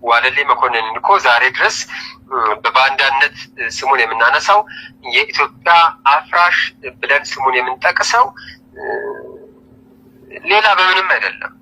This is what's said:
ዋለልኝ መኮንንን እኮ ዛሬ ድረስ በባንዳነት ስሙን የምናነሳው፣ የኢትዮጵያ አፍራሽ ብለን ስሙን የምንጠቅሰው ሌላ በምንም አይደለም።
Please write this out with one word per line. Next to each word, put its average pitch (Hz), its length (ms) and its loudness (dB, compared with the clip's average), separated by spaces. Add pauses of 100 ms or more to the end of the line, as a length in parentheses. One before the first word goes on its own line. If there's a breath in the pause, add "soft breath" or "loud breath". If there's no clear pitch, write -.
ዋለልኝ 127 440 2
መኮንንን 117 480 0
እኮ - 140 -4 (100)
ዛሬ 120 300 2
ድረስ 185 280 -2 (800 loud breath)
በባንዳነት 135 760 0 (340)
ስሙን 135 300 0
የምናነሳው፣ 120 600 2 (500 loud breath)
የኢትዮጵያ 143 640 -2 (340)
አፍራሽ 175 500 2 (380)
ብለን 139 300 -2
ስሙን 131 300 -2
የምንጠቅሰው - 720 0 (2250 loud breath)
ሌላ 208 320 2
በምንም 185 380 0
አይደለም። 104 400 -4 (100)